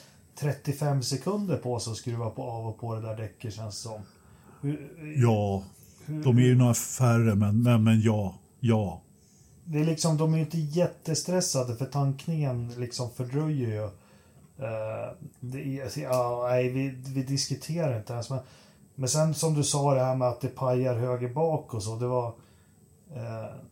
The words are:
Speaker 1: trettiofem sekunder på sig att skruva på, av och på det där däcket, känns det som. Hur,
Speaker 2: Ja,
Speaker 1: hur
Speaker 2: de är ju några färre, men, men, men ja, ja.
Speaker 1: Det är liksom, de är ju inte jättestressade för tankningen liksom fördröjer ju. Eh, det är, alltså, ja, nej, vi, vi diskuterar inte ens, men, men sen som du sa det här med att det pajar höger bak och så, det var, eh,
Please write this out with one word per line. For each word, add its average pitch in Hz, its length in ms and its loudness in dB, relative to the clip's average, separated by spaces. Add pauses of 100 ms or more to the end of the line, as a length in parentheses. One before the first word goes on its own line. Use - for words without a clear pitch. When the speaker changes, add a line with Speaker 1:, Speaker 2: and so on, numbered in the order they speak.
(400)
Speaker 1:
trettiofem 143 640 -2
sekunder 180 540 -2
på 123 220 -4
sig 113 120 -6
att 107 60 -6
skruva 117 320 -4
på, 131 140 -8
av 117 240 -6
och 107 120 -6
på 113 160 -6
det 110 60 -6
där 110 160 -6
däcket, 107 360 -10
känns 107 300 -10
det 113 60 -10
som. 107 120 -10 (600)
Hur, 143 300 -6 (260)
Speaker 2:
Ja, 104 460 4 (420)
Speaker 1:
hur 151 180 -6
Speaker 2:
de 123 140 6
är 123 40 8
ju 127 140 8
några 123 180 6
färre, 113 600 2
men, 104 280 4
men, 120 200 6
men 110 180 6
ja, 104 340 2 (240)
ja. 107 420 0 (640)
Speaker 1:
Det 151 140 -2
är 156 60 4
liksom, 160 320 2
de 160 160 4
är 160 40 4
ju 160 60 2
inte 160 160 -4
jättestressade 151 1160 0
för 131 100 -4
tankningen 135 920 -2
liksom 123 340 -4
fördröjer 135 580 -2
ju. 107 140 -4 (840)
Eh, 110 460 -6 (280)
det 127 200 -10 (200)
är, 135 40 -10
alltså, 127 160 -8
ja, 123 500 0
nej, 127 200 2
vi, 131 260 -2 (180)
vi 135 100 0
diskuterar 139 720 -2
inte 104 160 -8
ens, 120 160 -8
men, 131 100 -4 (560)
men 131 140 -2
sen 156 240 2
som 160 200 0
du 147 100 2
sa 143 300 2
det 127 100 4
här 127 120 2
med 127 120 2
att 120 140 -2
det 127 60 -2
pajar 127 480 0
höger 123 380 -2
bak 156 400 0
och 104 100 -4
så, 110 120 -6
det 123 120 -2
var, 123 200 0 (880)
eh, 113 400 -10 (160)